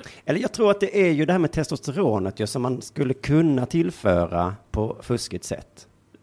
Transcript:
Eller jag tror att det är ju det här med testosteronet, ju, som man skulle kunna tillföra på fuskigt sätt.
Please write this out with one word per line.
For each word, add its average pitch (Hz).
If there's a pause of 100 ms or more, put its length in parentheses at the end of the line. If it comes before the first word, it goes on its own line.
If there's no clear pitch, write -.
(260)
Eller 156
jag 254
tror 208
att 202
det 202
är 170
ju 151
det 180
här 185
med 151
testosteronet, 135
ju, 107
som 123
man 123
skulle 131
kunna 139
tillföra 92 (160)
på 110
fuskigt 117
sätt. - (360)